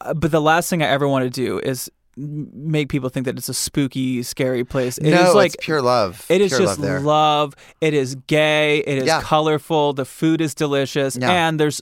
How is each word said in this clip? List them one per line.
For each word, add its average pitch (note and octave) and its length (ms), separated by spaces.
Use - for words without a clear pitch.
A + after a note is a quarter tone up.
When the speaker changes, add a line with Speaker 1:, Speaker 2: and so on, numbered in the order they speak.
Speaker 1:
uh, C#3+ 140
but D3+ 160
the D#3+ 100
last D#3+ 280
thing E3+ 120
I D3 60
ever C#3 200
wanna C3 220
do A#2 300
is - 320
m-, D3+ 360
make D3+ 360
people C3 200
think C3 180
that B2 100
it's B2+ 120
a B2+ 40
spooky, C3 680
scary B2+ 400
place. B2+ 340
It D#3 140
Speaker 2:
No, F3+ 180
Speaker 1:
is, E3+ 60
like, F3+ 180
Speaker 2:
it's - 120
pure D#3 180
love. A#2 460
Speaker 1:
it F#3 120
is G3 100
Speaker 2:
Pure B2+ 100
Speaker 1:
just G2 180
Speaker 2:
love G2 80
there. F#2 140
Speaker 1:
love. D3+ 520
It D#3 120
is C3+ 220
gay. D3+ 600
It C#3 100
is C3 80
Speaker 2:
Yeah. D#3 160
Speaker 1:
colorful. D#3 720
The C3+ 120
food D#3+ 360
is D#3 140
delicious. C#3 600
Speaker 2:
Yeah. B2+ 160
Speaker 1:
And E3 280
there's D3+ 220